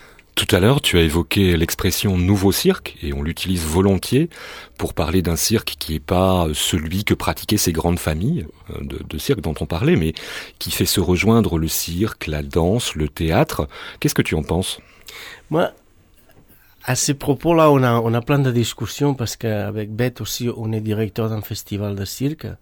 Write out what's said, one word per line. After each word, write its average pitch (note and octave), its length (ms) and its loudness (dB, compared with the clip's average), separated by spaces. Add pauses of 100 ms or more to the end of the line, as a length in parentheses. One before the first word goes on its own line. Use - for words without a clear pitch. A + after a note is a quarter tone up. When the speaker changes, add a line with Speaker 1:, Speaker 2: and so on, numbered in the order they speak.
(360)
Speaker 1:
Tout - 200 2
à F2+ 40 4
l'heure, B2+ 200 6
tu - 160 2
as E2+ 60 8
évoqué E2+ 520 4
l'expression « F#2 640 0
nouveau F#2+ 340 4
cirque » - 520 0
et D2 100 -4
on C#2 80 -4
l'utilise E2 460 -2
volontiers G2 640 2 (480)
pour - 160 -4
parler D#2+ 260 2
d'un E2 160 0
cirque - 420 0
qui - 140 -8
n'est D2+ 80 -2
pas F#2 540 4
celui F2 500 -2
que - 80 0
pratiquaient - 460 -2
ces F2+ 140 0
grandes E2+ 260 0
familles, F2+ 480 -2 (240)
euh, C#2+ 100 -12
de, C#2+ 260 -10
de D#2 120 -10
cirque - 240 -2
dont D#2+ 180 -2
on D#2+ 60 -2
parlait, B2+ 300 2
mais D#2+ 180 2 (440)
qui - 120 -8
fait - 160 0
se - 120 0
rejoindre F2+ 600 2
le D#2+ 100 0
cirque, - 580 -4
la D2+ 160 -4
danse, F2 520 0
le D#2 140 -2
théâtre. D#2+ 600 0 (300)
Qu'est-ce - 160 -2
que - 80 2
tu - 120 -2
en D#2 80 0
penses ? E2 380 -2 (680)
Speaker 2:
Moi, E3 220 0 (1120)
à B2+ 100 -2
ces - 180 0
propos-là, D#3 580 2
on C#3 120 6
a, A#2+ 180 2
on A2+ 140 0
a A#2+ 80 0
plein C#3+ 160 2
de C3 140 2
discussions A#2+ 600 0
parce C3+ 240 -4
qu'avec G#2 580 -4
Beth A#2+ 280 -2
aussi, A#2+ 340 -6
on A2 160 -4
est A2 80 -2
directeur A2 480 -2
d'un A2 140 -4
festival G2+ 540 -6
de G2 100 -6
cirque, C#3 400 -6 (140)